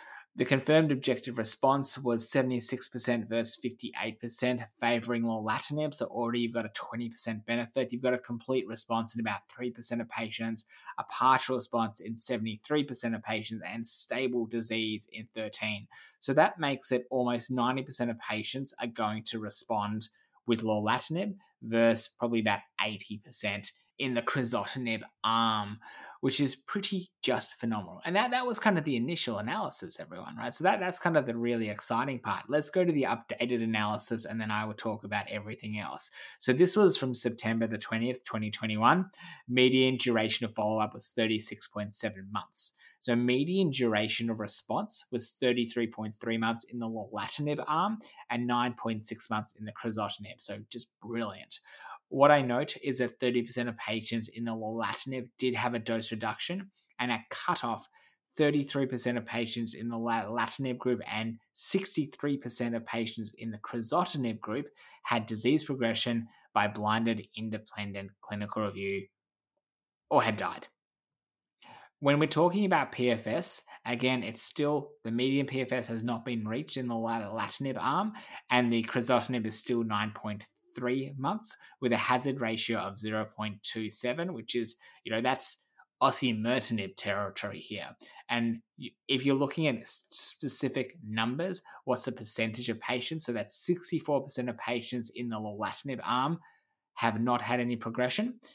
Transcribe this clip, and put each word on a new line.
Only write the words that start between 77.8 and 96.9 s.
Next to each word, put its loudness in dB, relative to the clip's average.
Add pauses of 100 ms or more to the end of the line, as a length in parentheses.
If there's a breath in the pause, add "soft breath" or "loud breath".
arm, 0 (380 loud breath)
and 6
the 4
crizotinib 2
is 2
still 2
nine 0
point -8 (320)
three -2
months -4 (240 loud breath)
with 2
a 6
hazard 0
ratio -2
of -6
zero -2
point -8
two -4
seven, -2
which -6
is, -2 (280 loud breath)
you -8
know, 0
that's 0 (380 soft breath)
osimertinib 2
territory -4
here. -10 (380 loud breath)
And 0 (180)
y-, -12 (160)
if 0
you're 4
looking 0
at 0
s-, -2
specific 0 (120)
numbers, 0 (220 loud breath)
what's 0
the -2
percentage 0
of -4
patients? -4
So 0
that's 2
sixty-four 2
percent 0
of -6
patients -4
in -6
the -4
lorlatinib -6
arm 2 (540 soft breath)